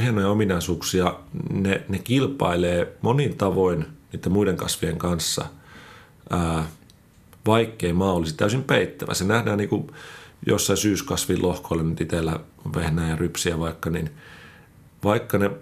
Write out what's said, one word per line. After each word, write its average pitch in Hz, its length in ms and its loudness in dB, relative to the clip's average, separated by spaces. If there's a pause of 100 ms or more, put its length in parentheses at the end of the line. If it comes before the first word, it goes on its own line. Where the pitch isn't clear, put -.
hienoja 107 280 2
ominaisuuksia. 90 840 2 (380)
Ne, 98 360 0
ne 95 100 -2
kilpailee 87 1040 2
monin 135 340 2
tavoin 90 500 2 (260)
niiden - 200 -2
muiden 95 240 2
kasvien 82 420 -4
kanssa, 85 480 -2 (840)
ää, 82 340 0 (800)
vaikkei 107 460 2
maa 95 200 4
olisi 80 220 0
täysin 117 300 0
peittävä. - 500 0
Se 90 100 -2
nähdään 107 340 2
niinku 101 320 -2 (560)
jossain 101 300 2
syyskasvin 92 680 0
lohkoilla, 85 420 0
nyt 80 160 -2
itellä 80 400 -2 (260)
on 76 80 -6
vehnää 82 360 0
ja 80 60 -2
rypsiä 85 420 -2
vaikka, 82 320 -4
niin – 82 200 -4 (920)
vaikka 104 340 2
ne 101 120 4 (120)